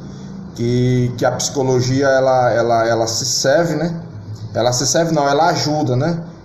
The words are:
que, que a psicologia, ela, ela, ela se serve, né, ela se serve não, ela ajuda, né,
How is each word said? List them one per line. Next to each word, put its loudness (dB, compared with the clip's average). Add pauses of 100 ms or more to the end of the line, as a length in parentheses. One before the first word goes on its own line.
(540)
que, 2
que 0
a 4
psicologia, 0
ela, 4
ela, 2
ela 2
se -4
serve, 2
né, -4 (540)
ela 2
se -2
serve 0
não, 2
ela 2
ajuda, 0
né, -2 (220)